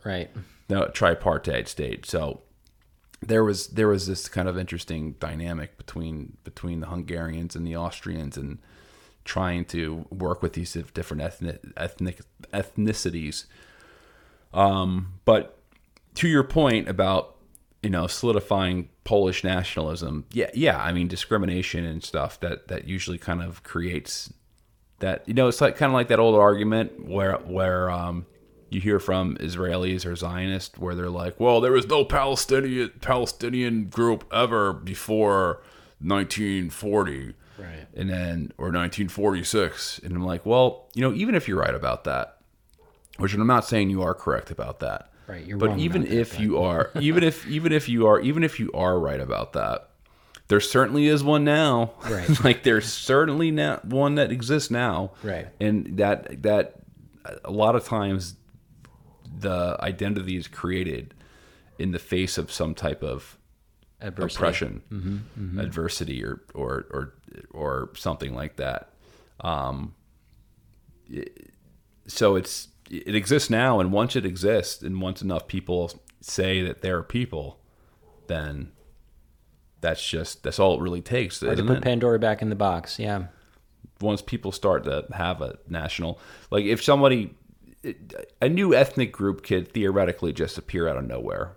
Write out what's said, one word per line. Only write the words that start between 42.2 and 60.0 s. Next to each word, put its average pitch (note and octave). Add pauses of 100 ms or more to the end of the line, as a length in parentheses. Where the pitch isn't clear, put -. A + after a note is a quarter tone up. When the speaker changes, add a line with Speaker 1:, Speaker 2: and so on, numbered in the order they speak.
Speaker 2:
which F#2+
I'm G#2+
not A#2+
saying G#2
you F#2+
are F#2
correct B1+
about -
that. G#1 (160)
Speaker 1:
Right, F2
you're F#2+
Speaker 2:
But A2
Speaker 1:
wrong G2
Speaker 2:
even F2
Speaker 1:
about -
that, A#2
Speaker 2:
if A#2
Speaker 1:
but -
Speaker 2:
you G2+
are, F2
Speaker 1:
<laughs> D#3+
Speaker 2:
even D#3+
if, -
even D#3
if D3+
you A#2
are, G#2
even D3+
if D#3
you A2+
are F2+
right C#2+
about A#1
that, A1+ (580)
there G#2
certainly C3
is D3+
one D3
now." D3 (160)
Speaker 1:
Right. F#2+ (120)
Speaker 2:
<laughs> -
Like, A#2+
there's A2
certainly D#3
na-, D3
one C#3
that C#3+
exists B2
now. G2 (120)
Speaker 1:
Right. F2+ (140)
Speaker 2:
And G#2
that, G2+
that - (640)
a -
lot G#2+
of A2+
times F#2+ (1040)
the F2+
identity F#2+